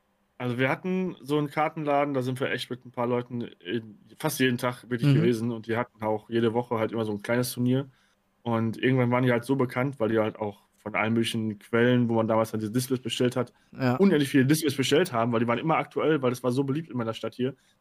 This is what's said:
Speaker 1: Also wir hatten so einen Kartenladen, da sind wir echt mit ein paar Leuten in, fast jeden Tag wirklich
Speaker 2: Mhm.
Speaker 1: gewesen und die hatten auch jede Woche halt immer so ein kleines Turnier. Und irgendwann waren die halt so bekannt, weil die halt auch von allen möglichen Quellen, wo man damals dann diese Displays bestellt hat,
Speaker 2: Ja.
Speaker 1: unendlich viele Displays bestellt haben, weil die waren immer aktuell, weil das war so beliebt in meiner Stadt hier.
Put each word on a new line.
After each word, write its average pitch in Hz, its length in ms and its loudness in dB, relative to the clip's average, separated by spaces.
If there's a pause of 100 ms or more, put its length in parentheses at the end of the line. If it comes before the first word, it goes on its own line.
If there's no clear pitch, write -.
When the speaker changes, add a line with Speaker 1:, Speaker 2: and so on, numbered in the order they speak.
(400)
Speaker 1:
Also 123 200 -4
wir 131 100 2
hatten 185 520 -4
so 143 160 -2
einen 147 120 0
Kartenladen, 147 640 0
da 131 80 0
sind 127 180 -4
wir 127 120 -2
echt 123 180 -6
mit 127 160 -12
ein 123 60 -20
paar 120 160 -4
Leuten 120 340 -4
in, 107 580 -8 (200)
fast - 200 -4
jeden 127 200 2
Tag 123 300 -6
wirklich 123 200 0
Speaker 2:
Mhm. - 20 6
Speaker 1:
gewesen 120 400 2
und 113 140 -10
die 113 120 -2
hatten - 260 -6
auch 110 260 -4
jede 113 240 2
Woche 120 240 -2
halt 110 140 -2
immer 113 140 -4
so 107 60 -4
ein 101 120 -6
kleines 123 300 -2
Turnier. 127 360 0 (540)
Und 113 340 -2
irgendwann 127 340 2
waren 123 120 2
die 127 80 4
halt 117 140 0
so 139 100 0
bekannt, 131 440 -2
weil 110 100 0
die 110 100 2
halt 107 180 -2
auch 104 300 -8 (100)
von 107 180 -10
allen 107 180 0
möglichen 113 460 -2
Quellen, 120 480 4
wo 117 80 0
man 110 120 2
damals 110 240 2
dann 110 80 -4
diese 107 120 -4
Displays 127 300 -2
bestellt 123 340 -2
hat, 123 160 -4 (200)
Speaker 2:
Ja. 131 280 0
Speaker 1:
unendlich 156 300 4
viele 131 160 6
Displays 147 320 2
bestellt 143 340 2
haben, 120 220 0
weil 113 60 4
die 117 80 0
waren 117 120 2
immer 160 180 2
aktuell, 143 440 0
weil 123 80 2
das 123 140 -6
war 127 80 0
so 135 120 0
beliebt 143 280 -4
in 127 60 -6
meiner 113 180 -4
Stadt - 180 -8
hier. 127 200 -4 (280)